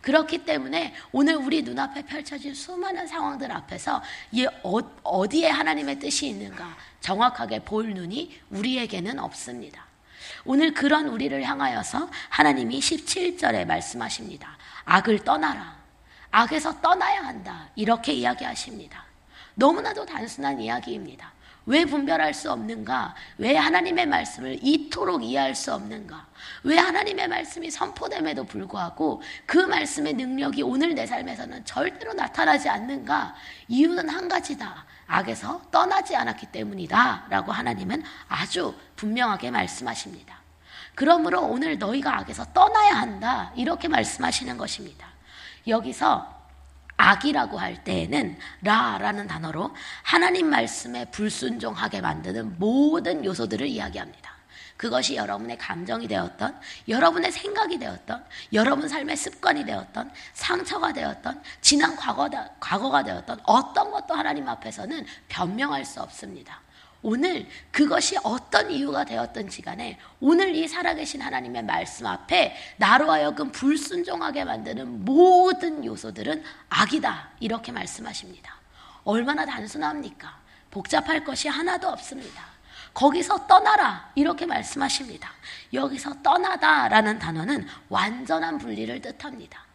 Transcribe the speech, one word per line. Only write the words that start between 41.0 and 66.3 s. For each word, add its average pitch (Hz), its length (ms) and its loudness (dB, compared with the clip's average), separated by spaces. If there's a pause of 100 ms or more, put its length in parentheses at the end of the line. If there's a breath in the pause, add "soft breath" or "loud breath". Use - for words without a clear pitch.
오늘 285 360 0
너희가 277 400 0
악에서 - 340 -8
떠나야 415 440 8
한다." 220 580 -2
이렇게 277 320 -2
말씀하시는 - 720 0
것입니다. - 480 -10 (640 loud breath)
여기서 - 720 0 (540)
악이라고 214 600 4
할 175 240 -8
때에는 165 560 -2 (220 loud breath)
라라는 208 680 0
단어로 160 480 -6 (300 loud breath)
하나님 359 440 4
말씀에 240 580 0
불순종하게 113 960 -4
만드는 185 580 -4
모든 294 640 4
요소들을 123 420 -2
이야기합니다. 107 640 -8 (460 loud breath)
그것이 127 400 0
여러분의 107 420 -4
감정이 117 480 -6
되었던, 95 540 -4 (280 loud breath)
여러분의 330 440 4
생각이 403 460 -2
되었던, - 460 -8 (280 loud breath)
여러분 277 360 4
삶의 285 280 -4
습관이 - 480 0
되었던, - 480 -8 (200 loud breath)
상처가 - 600 -2
되었던, - 500 -6 (180 loud breath)
지난 285 360 4
과거다, - 540 -4 (100)
과거가 143 420 0
되었던 107 420 -8
어떤 269 460 4
것도 370 240 -4
하나님 294 340 -4
앞에서는 240 560 -8 (240 loud breath)
변명할 254 560 -4
수 - 160 -12
없습니다. - 600 -14 (420 soft breath)